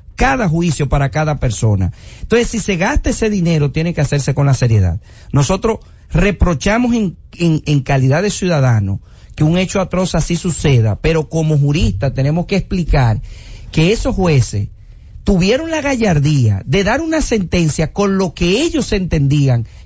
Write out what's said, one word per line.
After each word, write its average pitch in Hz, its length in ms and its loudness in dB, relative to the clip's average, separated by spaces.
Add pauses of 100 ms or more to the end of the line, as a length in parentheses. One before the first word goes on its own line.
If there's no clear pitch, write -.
(160)
cada 247 340 0
juicio 160 360 0
para 139 240 0
cada 151 300 -2
persona. 104 500 0 (300)
Entonces, 226 280 2
si 233 100 -6
se 196 180 -2
gasta 226 320 0
ese 226 220 0
dinero, 165 400 0
tiene 160 240 -2
que 151 80 -2
hacerse 139 320 -2
con 143 100 0
la 139 80 4
seriedad. 107 480 2 (320)
Nosotros 190 460 0 (320)
reprochamos 202 840 2
en, 214 220 -2 (220)
en, 165 260 2
en 147 160 2
calidad 135 420 2
de 208 60 0
ciudadano 127 720 0 (340)
que 156 100 0
un 160 120 2
hecho 190 240 -2
atroz 180 340 -2
así 170 220 -2
suceda, 131 640 0
pero 160 300 0
como 156 260 0
jurista 143 560 0
tenemos 151 320 0
que 202 120 -2
explicar 147 680 0 (500)
que 160 180 2
esos 233 240 -2
jueces 147 540 0 (560)
tuvieron 277 460 2
la 311 100 -2
gallardía 151 840 2
de 180 180 0
dar 220 160 0
una 320 220 -2
sentencia 170 720 -2
con 196 240 0
lo 190 160 -2
que 180 260 0
ellos 311 320 -2
entendían 143 720 0 (200)